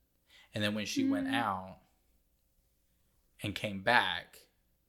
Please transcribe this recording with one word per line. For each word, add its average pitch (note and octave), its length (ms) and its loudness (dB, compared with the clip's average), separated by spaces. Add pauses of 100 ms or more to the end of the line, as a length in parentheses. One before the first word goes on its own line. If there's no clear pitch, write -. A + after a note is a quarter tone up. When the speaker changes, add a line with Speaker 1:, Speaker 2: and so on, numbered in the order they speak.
(540)
Speaker 1:
And G#2+ 80 -2
then G#2 120 0
when G#2+ 120 -4
she - 220 0
went - 200 0
Speaker 2:
Mm. - 60 -2
Speaker 1:
out F#2+ 440 -2 (1600)
and G2 120 -4
came G2 280 -6
back F#2+ 560 2 (500)